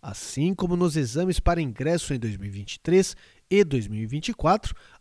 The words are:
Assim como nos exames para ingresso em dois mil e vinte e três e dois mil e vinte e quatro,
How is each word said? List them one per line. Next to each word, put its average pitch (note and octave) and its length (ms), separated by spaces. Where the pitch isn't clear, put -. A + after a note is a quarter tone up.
Assim D3+ 540
como F3+ 220
nos F3 180
exames D#3 440
para E3+ 220
ingresso D3+ 500
em C3+ 80
dois A2 180
mil G2 100
e G2+ 40
vinte G2+ 240
e - 40
três F#3 360
e G3+ 140
dois C3 220
mil G#2+ 140
e A2+ 40
vinte C#3 240
e A#3 40
quatro, F#3 400